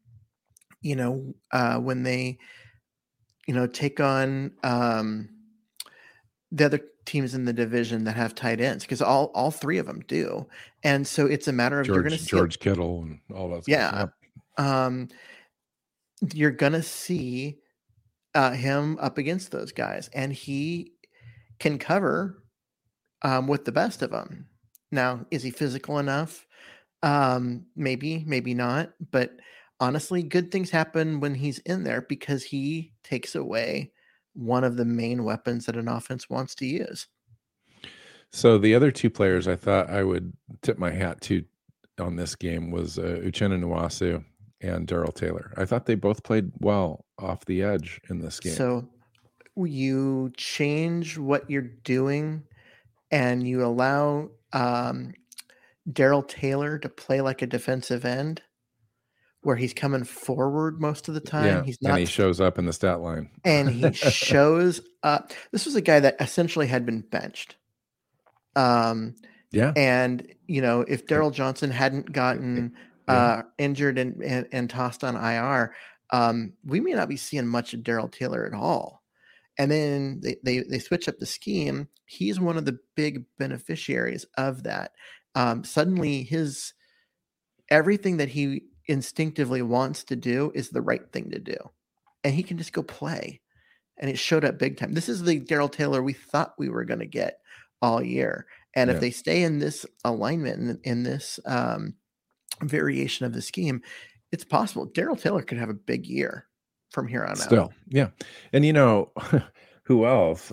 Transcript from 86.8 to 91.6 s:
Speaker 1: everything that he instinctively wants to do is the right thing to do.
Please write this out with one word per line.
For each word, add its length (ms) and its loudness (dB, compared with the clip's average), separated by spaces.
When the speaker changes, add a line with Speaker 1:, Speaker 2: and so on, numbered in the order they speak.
Speaker 1:
everything 480 4
that 120 0
he 340 -2
instinctively 720 0
wants 440 0
to 100 -4
do 380 0
is 160 -6
the 120 -2
right 300 -2
thing 200 -8
to 80 -8
do. 180 -8